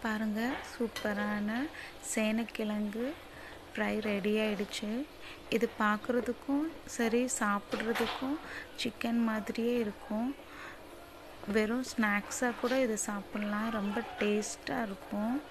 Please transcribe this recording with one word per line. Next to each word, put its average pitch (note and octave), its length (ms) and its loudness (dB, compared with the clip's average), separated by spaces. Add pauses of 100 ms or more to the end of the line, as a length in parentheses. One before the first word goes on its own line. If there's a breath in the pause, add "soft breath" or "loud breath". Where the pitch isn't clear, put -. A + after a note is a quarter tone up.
பாருங்க, A3 360 0 (300)
சூப்பரான G#3 800 0 (600 loud breath)
சேனைக்கிழங்கு G#3+ 920 2 (640 loud breath)
fry G#3 240 0 (140)
ready G3+ 260 2 (100)
ஆயிடுச்சு. G#3 460 -2 (680 loud breath)
இது A3+ 100 4 (120)
பார்க்குறதுக்கும் A#3+ 880 2 (280)
சரி, A#3 260 4 (180)
சாப்பிட்றதுக்கும் A3 960 2 (460 loud breath)
chicken A#3 480 2
மாதிரியே A3+ 460 0 (100)
இருக்கும். G#3+ 440 -2 (1300 loud breath)
வெறும் A3+ 380 4
ஸ்நாக்ஸாக G#3+ 680 2
கூட B3 140 4 (100)
இதை A3 100 2 (100)
சாப்பிட்லாம். G#3 600 -2 (100)
ரொம்ப G3+ 240 0 (160)
டேஸ்ட்டாக G#3+ 720 2
இருக்கும். G#3 500 -2 (120)